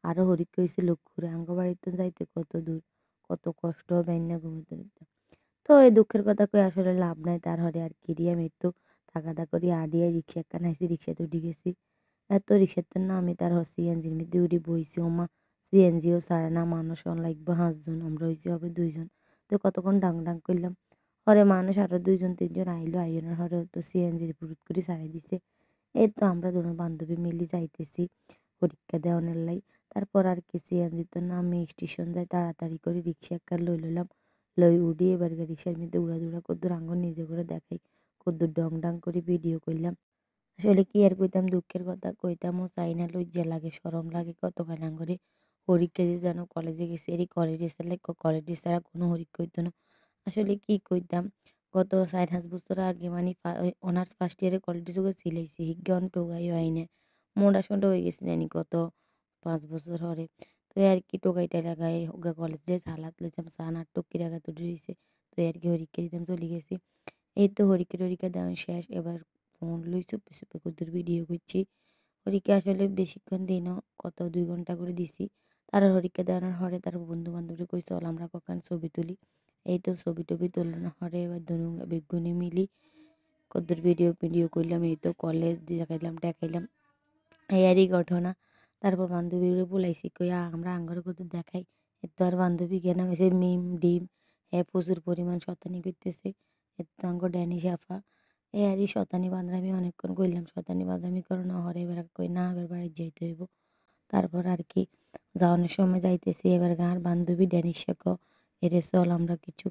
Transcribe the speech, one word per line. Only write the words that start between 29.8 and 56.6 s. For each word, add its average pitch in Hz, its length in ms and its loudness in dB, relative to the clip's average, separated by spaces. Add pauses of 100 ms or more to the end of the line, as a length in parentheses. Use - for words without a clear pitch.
তারপর 196 360 0
আর 180 160 0
কি - 160 -10
সিএনজি 170 480 -2
তো - 160 -8
না 180 160 -4
আমি 175 280 0
স্টেশন 170 460 -6
যাই, 175 140 -4
তাড়াতাড়ি 170 520 -4
করে 175 240 -2
রিক্সা 170 340 -6
একটা 175 220 -6
লই 170 200 0
লইলাম, 165 300 -4 (500)
লই 170 220 10
উঠি 165 320 2
এবার 175 260 0
রিক্সার 165 400 -6
মধ্যে 170 220 -4
উড়া 165 200 -2
দুড়া 165 220 -6
কদ্দুর 175 300 -4
আঙ্গুর 170 280 -4
নিজে 165 260 -4
করে 165 200 -6
দেখাই, 170 340 -10 (480)
কদ্দুর 165 260 0
ডং 165 260 0
ডং 170 200 -2
করে 175 220 -4
video 165 380 0
করলাম। 165 340 -4 (640)
আসলে 196 240 6
কি - 200 0
আর 196 120 8
কইতাম, 185 320 2
দুঃখের 180 360 -2
কথা 185 300 -6
কইতামও 180 540 -4
চাই 170 260 -4
না, 170 140 -2
লজ্জা 175 380 -4
লাগে, 165 260 -6
শরম 165 380 -6
লাগে, 170 260 -6
কতখানি 165 500 -6
আঙ্গুরে 160 300 -6 (520)
পরীক্ষা 175 360 4
দিয়ে 175 160 0
যেন 175 260 -2
কলেজে 165 400 -6
গেছি। 170 260 -8
এই 175 160 -2
college 160 300 -2
ড্রেস 165 160 -6
ছাড়া, 175 220 -6 (240)
college 160 240 0
ড্রেস 165 180 -8
ছাড়া 175 200 0
কোনো 170 260 -8
পরীক্ষা 170 320 -4
হইতো 170 220 -6
না। 175 100 -2 (560)
আসলে 202 300 0
কি 214 160 -2 (100)
কইতাম, 175 400 -2 (500)
গত 190 180 2 (140)
চার 180 220 0
পাঁচ 175 200 -4
বছর 180 320 -6
আগে 175 300 -2
মানে 175 260 -2
ফা-, - 240 -6
ওই 180 120 0 (100)
honours 180 320 -2
first - 260 -4
ইয়ারে 190 200 0
college 175 240 -6
ড্রেস 175 140 -8
ওকে 190 160 0
সিলাইছি, 165 500 -6
হিজ্ঞান 180 460 0
টোগাই 170 380 -4
হয় 165 240 0